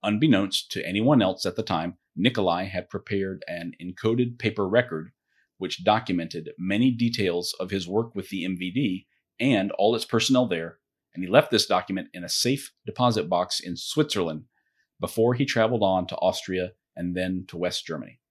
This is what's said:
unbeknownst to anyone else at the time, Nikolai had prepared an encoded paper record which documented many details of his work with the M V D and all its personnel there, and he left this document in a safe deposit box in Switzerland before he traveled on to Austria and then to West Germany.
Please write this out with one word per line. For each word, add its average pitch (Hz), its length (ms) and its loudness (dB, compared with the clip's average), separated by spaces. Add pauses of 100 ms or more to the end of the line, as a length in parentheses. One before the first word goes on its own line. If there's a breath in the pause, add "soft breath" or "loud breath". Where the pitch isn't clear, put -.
unbeknownst 104 680 2
to 92 120 -6
anyone 110 360 4
else 95 240 0
at 92 100 -2
the - 80 -4
time, 87 340 -4 (180)
Nikolai 92 500 2
had 95 240 -6
prepared 98 580 -6
an 85 240 -8 (100)
encoded 117 560 -2
paper 104 300 -2
record 95 440 0 (460)
which 90 260 -6
documented 92 760 0
many 104 320 2
details 110 680 0
of 92 120 -4
his 95 160 -2
work 113 260 -2
with 95 160 -8
the 92 160 -4
M 92 120 -2
V 90 140 -6
D 101 360 -2 (320)
and 107 320 2
all 107 240 2
its 113 100 -4
personnel 127 420 4
there, 82 300 -4 (380)
and 90 80 -6
he 90 60 -6
left 131 200 6
this 110 160 4
document 92 480 -2
in 90 100 -12
a 85 60 -12
safe - 420 -2 (140)
deposit 107 440 0
box 90 300 0
in 90 180 -8
Switzerland 87 680 -2 (560)
before 113 340 2
he 127 120 0
traveled 113 360 2
on 95 260 2
to - 100 -8
Austria 92 560 -2 (220)
and 90 220 -6
then 92 300 -4
to 87 100 -14
West 87 260 -4
Germany. 71 360 -10 (120)